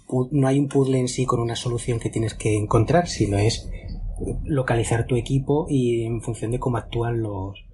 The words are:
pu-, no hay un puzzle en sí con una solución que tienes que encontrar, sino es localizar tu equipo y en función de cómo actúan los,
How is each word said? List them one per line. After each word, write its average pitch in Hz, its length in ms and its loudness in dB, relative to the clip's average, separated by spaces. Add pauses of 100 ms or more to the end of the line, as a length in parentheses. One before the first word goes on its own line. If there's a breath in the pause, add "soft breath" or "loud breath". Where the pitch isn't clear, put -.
pu-, 127 240 0
no 135 160 4
hay 135 100 4
un 143 100 2
puzzle 135 300 4
en 127 80 2
sí 127 180 0
con 123 140 2
una 117 160 0
solución 120 460 -2
que 113 100 -4
tienes 113 240 -2
que 107 220 0
encontrar, 120 500 4
sino - 320 0
es - 320 0 (760 loud breath)
localizar 117 600 0
tu 127 80 0
equipo 135 560 0
y 120 340 2
en 113 160 -2
función 110 300 -6
de 123 80 -2
cómo 120 200 0
actúan 117 440 -2
los, 98 520 -6